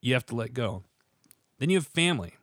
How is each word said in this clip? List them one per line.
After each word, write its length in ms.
You 120
have 140
to 80
let 180
go. 300
Then 100
you 80
have 100
family. 560